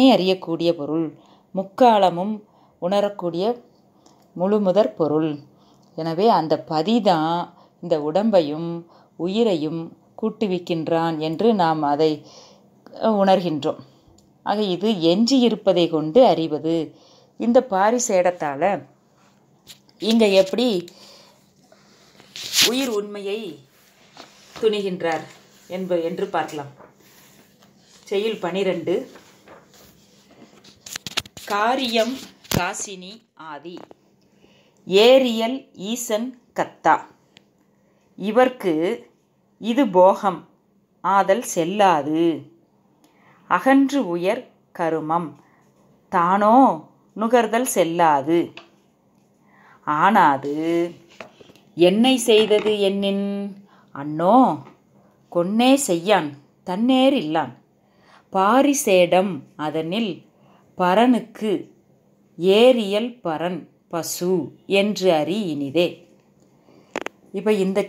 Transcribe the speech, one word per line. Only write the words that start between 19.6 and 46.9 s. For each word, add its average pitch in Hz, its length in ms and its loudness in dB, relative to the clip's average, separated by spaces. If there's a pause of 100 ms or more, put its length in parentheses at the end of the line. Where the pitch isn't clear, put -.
இங்க 226 300 2
எப்படி 196 340 2 (2000)
உயிர் 254 240 -2
உண்மையை 208 480 -8 (1160)
துணிகின்றார் 185 680 -2 (460)
என்ப-, 180 320 -4
என்று 180 240 -6
பார்க்கலாம். 156 460 -8 (1300)
செய்யுள் 208 380 -4
பனிரெண்டு. 180 520 -4 (2500)
காரியம் 233 720 -2 (360)
காசினி 185 600 -6 (320)
ஆதி, 156 300 -16 (1120)
ஏரியல் 233 720 4 (260)
ஈசன் 226 440 -6 (260)
கத்தா, - 420 0 (1200)
இவர்க்கு 214 560 0 (840)
இது 233 280 0
போகம் 185 520 4 (640)
ஆதல் 196 400 2
செல்லாது, 170 800 0 (1300)
அகன்று 269 560 2
உயர் 180 360 -4 (300)
கருமம் 160 580 -4 (840)
தானோ 196 440 4 (600)